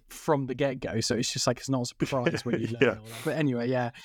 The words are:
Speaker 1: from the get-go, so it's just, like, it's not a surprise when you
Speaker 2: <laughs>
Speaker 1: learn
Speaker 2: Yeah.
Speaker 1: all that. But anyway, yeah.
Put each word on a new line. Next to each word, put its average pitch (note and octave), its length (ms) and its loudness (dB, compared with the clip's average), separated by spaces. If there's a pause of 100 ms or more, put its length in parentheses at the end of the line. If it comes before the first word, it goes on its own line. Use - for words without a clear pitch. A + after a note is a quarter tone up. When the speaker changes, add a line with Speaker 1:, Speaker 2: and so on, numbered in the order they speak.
Speaker 1:
from C#3 380 0
the B2+ 100 -4
get-go, B2+ 460 0
so A2 140 0
it's A#2+ 180 0
just, - 140 -2
like, B2 100 2
it's - 120 -6
not C3 120 2
a B2 40 -2
surprise C3+ 600 -2
when A#2+ 160 0
you A2+ 60 0
Speaker 2:
<laughs> A#2 120 -6
Speaker 1:
learn - 20 0
Speaker 2:
Yeah. B2 80 8 (100)
Speaker 1:
all - 60 -16
that. - 200 -14
But C#3+ 100 0
anyway, B2+ 320 2
yeah. B2 220 0 (160)